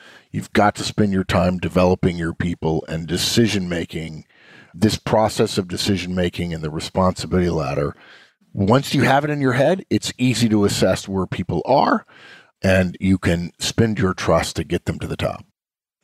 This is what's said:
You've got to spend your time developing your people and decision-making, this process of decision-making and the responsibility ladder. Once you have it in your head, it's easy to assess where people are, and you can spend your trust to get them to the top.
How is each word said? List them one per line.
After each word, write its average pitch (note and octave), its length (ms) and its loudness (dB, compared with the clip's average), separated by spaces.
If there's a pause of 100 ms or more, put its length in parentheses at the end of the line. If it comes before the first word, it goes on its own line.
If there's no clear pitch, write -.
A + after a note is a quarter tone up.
(320)
You've - 200 -8
got G#2 220 4
to - 100 -10
spend G#2 280 0
your F#2+ 120 0
time F2+ 340 0
developing F2+ 600 2
your E2+ 160 -4
people D#2+ 540 -4
and E2 180 -6
decision-making, F2 1200 -2 (500)
this F#2+ 220 2
process A2 640 0
of F#2+ 80 -2
decision-making F2+ 840 -2
and D#2+ 100 -8
the D#2 80 -6
responsibility F2 800 -2
ladder. C#2+ 460 -2 (560)
Once A2 420 2
you - 80 2
have C#3 220 4
it D3+ 60 -2
in D3 100 -4
your B2+ 140 2
head, D#3 360 2
it's - 280 0
easy A#2+ 300 2
to G#2+ 160 4
assess F#2+ 440 0
where F#2+ 180 -2
people - 380 -4
are, G#3+ 400 2 (580)
and F#2 380 2
you F#2+ 180 4
can F2 400 0
spend A2 400 0
your F#2 160 0
trust - 420 0
to - 60 -2
get D#2+ 220 -4
them D2+ 160 -4
to E2 80 -8
the D#2+ 80 -8
top. - 280 -6 (600)